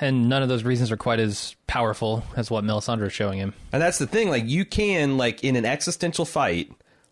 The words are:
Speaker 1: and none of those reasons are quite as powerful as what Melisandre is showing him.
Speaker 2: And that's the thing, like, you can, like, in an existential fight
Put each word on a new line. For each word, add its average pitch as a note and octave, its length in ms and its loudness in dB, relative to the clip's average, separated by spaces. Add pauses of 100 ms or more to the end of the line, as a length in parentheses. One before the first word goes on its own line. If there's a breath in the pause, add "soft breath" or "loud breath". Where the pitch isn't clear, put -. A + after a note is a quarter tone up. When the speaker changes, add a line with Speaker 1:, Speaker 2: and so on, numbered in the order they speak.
Speaker 1:
and C3 280 2
none C3+ 140 4
of B2+ 80 0
those A#2 140 0
reasons B2 260 2
are A2 80 0
quite A#2 220 0
as G#2+ 340 -2 (140)
powerful A2+ 560 0 (120)
as A#2 140 -2
what A2 140 0
Melisandre G#2+ 420 0
is F#2+ 60 -4
showing G2 260 -2
him. G2 160 -4 (180)
Speaker 2:
And C#3+ 80 0
that's E3+ 180 2
the C#3 100 0
thing, G#3+ 200 0
like, B2 180 0
you E3 180 0
can, E3 520 0
like, A#2+ 280 0
in C3 120 2
an A2+ 80 2
existential E3 640 -2
fight F#2 440 -2 (420 soft breath)